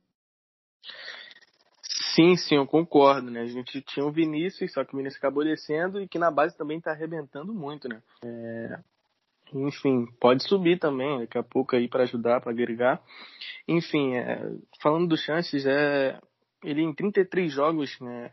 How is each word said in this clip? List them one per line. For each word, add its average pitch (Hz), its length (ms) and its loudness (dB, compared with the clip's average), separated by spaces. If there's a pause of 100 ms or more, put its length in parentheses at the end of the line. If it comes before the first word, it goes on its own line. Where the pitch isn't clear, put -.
(2250)
Sim, 175 240 8
sim, - 180 0
eu 139 120 4
concordo, 139 600 4
né? 120 120 -6
A 117 60 -4
gente 123 340 -8
tinha - 240 -4
o 147 60 -2
Vinícius, 160 600 -2
só 135 140 -4
que - 80 -20
o 139 40 -6
Vinícius 135 200 -8
acabou 143 260 0
descendo 160 560 -2
e 196 80 -8
que 170 120 -6
na 170 120 4
base 151 240 2
também 156 240 -6
tá 165 120 -6
arrebentando 160 640 -8
muito, 147 360 -8
né? 110 120 -10 (220)
É... 117 560 -8 (760)
Enfim, 135 520 0 (140)
pode 127 280 4
subir 180 300 4
também 139 420 -2
daqui 113 180 -6
a 117 60 -2
pouco 131 320 -2
aí 120 120 2
pra 127 160 2
ajudar, 120 360 2
pra 120 120 -6
agregar. 120 500 0 (680)
Enfim, 151 480 0
é... 120 240 -2 (420)
falando 165 260 4
do 160 100 2
Sanches, 147 480 -2
é... 139 540 2 (440)
ele 151 200 -2
em 160 100 -2
trinta 196 260 -2
e 185 60 6
três 175 260 -2
jogos, 143 480 -2
né, 120 320 -12